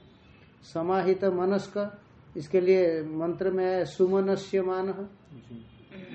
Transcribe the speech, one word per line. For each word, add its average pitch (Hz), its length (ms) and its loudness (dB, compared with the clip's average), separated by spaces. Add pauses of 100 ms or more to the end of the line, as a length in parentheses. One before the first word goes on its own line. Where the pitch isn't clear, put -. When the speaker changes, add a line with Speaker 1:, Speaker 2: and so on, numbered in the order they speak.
(720)
Speaker 1:
समाहित 185 520 2
मनस्क, 196 720 0 (400)
इसके 175 240 0
लिए 180 420 4
मंत्र 165 480 -2
में 185 140 0
आया 185 180 0
सुमनस्य 190 800 0
मानः। 185 320 -2
Speaker 2:
जी। 123 720 -16 (500)